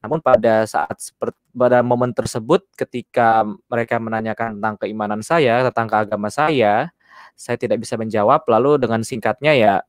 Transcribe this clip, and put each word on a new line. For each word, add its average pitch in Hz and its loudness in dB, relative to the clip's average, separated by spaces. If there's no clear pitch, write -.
Namun 147 -6
pada 113 4
saat - -4
seper-, - -10
pada 123 2
momen 123 -2
tersebut 120 -2
ketika 113 0
mereka 117 -2
menanyakan 110 -6
tentang 107 -4
keimanan 107 -4
saya, 127 2
tentang 113 -2
keagama 104 -2
saya, 139 0
saya - -8
tidak 110 -4
bisa 113 -8
menjawab. 110 2
Lalu 131 4
dengan 113 0
singkatnya 120 -2
ya 107 4